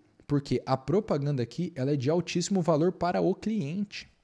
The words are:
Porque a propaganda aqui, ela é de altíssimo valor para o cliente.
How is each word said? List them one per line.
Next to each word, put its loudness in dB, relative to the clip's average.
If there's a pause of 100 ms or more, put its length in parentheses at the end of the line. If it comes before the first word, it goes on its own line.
(260)
Porque 0
a 2
propaganda 0
aqui, -4
ela 0
é 2
de 0
altíssimo 0
valor 4
para 0
o 2
cliente. -4 (160)